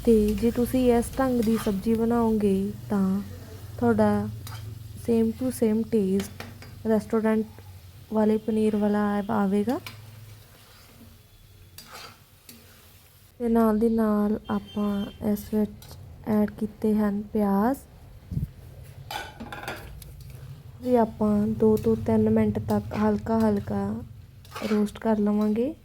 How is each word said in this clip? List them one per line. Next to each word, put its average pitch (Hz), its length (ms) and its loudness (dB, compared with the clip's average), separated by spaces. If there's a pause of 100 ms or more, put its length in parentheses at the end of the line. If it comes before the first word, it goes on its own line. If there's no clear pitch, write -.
ਤੇ 233 100 8 (260)
ਜੇ 233 100 4
ਤੁਸੀਂ 240 300 0 (120)
ਇਸ 233 120 4 (140)
ਢੰਗ 254 240 2
ਦੀ 220 220 2
ਸਬਜ਼ੀ 220 300 0
ਬਣਾਓਗੇ 220 760 2 (180)
ਤਾਂ 196 300 2 (580)
ਤੁਹਾਡਾ 214 500 4 (720)
same 226 400 2
to 254 140 -2
same 220 260 2 (140)
taste 196 500 0 (440)
ਰੈਸਟੋਰੈਂਟ 220 580 2 (680)
ਵਾਲੇ 214 260 4
ਪਨੀਰ 214 380 0
ਵਾਲਾ 208 340 2
ਆ-, 202 120 -2 (100)
ਆਵੇਗਾ। 208 460 0 (3500)
ਤੇ 240 80 -2
ਨਾਲ 226 300 6
ਦੀ 226 100 4
ਨਾਲ 214 500 2 (120)
ਆਪਾਂ 208 800 -4
ਇਸ 208 220 -4
ਵਿੱਚ - 420 -2 (340)
ਐਡ 208 200 2
ਕੀਤੇ 214 440 -2
ਹਨ 208 280 0 (100)
ਪਿਆਜ਼। 214 460 2 (3000)
ਵੀ 247 140 4
ਆਪਾਂ 214 500 2 (120)
ਦੋ 220 180 6
ਤੋਂ 220 200 2
ਤਿੰਨ 220 340 2
ਮਿੰਟ 214 280 4 (100)
ਤੱਕ 208 300 0
ਹਲਕਾ 214 420 0
ਹਲਕਾ 202 460 0 (840)
ਰੋਸਟ 208 280 2
ਕਰ 220 200 0
ਲਵਾਂਗੇ 214 560 2 (100)